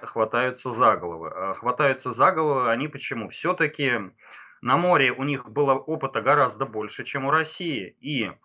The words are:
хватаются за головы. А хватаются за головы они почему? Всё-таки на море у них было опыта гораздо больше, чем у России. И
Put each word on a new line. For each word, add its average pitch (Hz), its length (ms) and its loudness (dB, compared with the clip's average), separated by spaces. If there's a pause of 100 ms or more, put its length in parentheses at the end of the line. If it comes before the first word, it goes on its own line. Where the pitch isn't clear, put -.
хватаются 120 680 -2
за 113 260 4
головы. 82 360 -8
А 95 200 -4
хватаются 131 580 0
за 135 220 4
головы 143 380 2
они 135 180 -2
почему? 117 400 -8
Всё-таки 147 840 -2 (500)
на 127 140 2
море 160 380 4
у 131 100 -6
них 139 260 -4
было 139 260 2
опыта 139 460 -4
гораздо 131 440 2
больше, 110 400 -6
чем 135 180 -6
у 139 80 0
России. 151 680 -2
И 120 300 -2 (120)